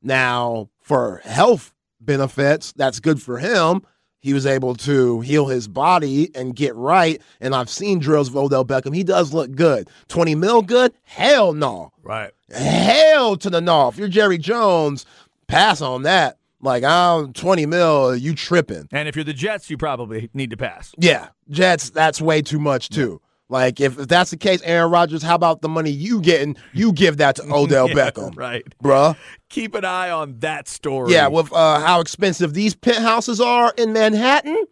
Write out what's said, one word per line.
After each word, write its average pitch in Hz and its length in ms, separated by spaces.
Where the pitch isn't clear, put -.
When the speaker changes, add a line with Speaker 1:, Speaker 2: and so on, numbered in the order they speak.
Speaker 1:
Now, 120 680
for 113 420
health 165 500
benefits, 139 720
that's 131 260
good 151 220
for 123 180
him. 185 440
He 139 140
was 139 140
able 131 300
to 127 440
heal 139 240
his 127 220
body 147 680
and 127 220
get 127 200
right. 160 460
And 131 140
I've 127 160
seen 196 300
drills 147 300
of 123 60
Odell 139 300
Beckham. 135 300
He 190 80
does 175 300
look 151 200
good. 139 340
Twenty 165 280
mil 214 280
good? 247 300
Hell 220 500
no. 117 380
Speaker 2:
Right. 107 300
Speaker 1:
Hell 220 880
to 196 120
the 170 120
no. 160 260
If 117 100
you're 202 100
Jerry 190 300
Jones, 170 680
pass 180 340
on 127 220
that. 160 340
Like, 123 220
I'm 165 500
twenty 170 340
mil, 151 480
you 135 180
tripping. 143 580
Speaker 2:
And 147 160
if 147 80
you're 151 100
the 151 80
Jets, 190 360
you 151 80
probably 117 560
need 135 160
to 113 80
pass. - 400
Speaker 1:
Yeah. 160 300
Jets, 175 400
that's 156 280
way 156 220
too 147 180
much, 143 300
too. 117 320
Like, 127 320
if, 135 200
if 135 80
that's 175 240
the 170 60
case, 185 260
Aaron 170 260
Rodgers, 170 320
how 170 140
about 165 260
the 156 80
money 160 220
you 190 280
getting? 151 380
You 214 180
give 160 260
that 139 180
to - 80
Speaker 2:
<laughs> 147 100
Speaker 1:
Odell 143 360
Speaker 2:
Yeah, 139 40
Speaker 1:
Beckham. 98 260
Speaker 2:
right. 123 300
Speaker 1:
Bruh. 143 320
Speaker 2:
Keep 220 260
an 202 100
eye 185 240
on 151 300
that 151 280
story. 135 460
Speaker 1:
Yeah, 156 140
with, 151 260
uh, 156 260
how 170 200
expensive 170 560
these 208 180
penthouses 233 640
are 240 380
in 226 160
Manhattan 254 800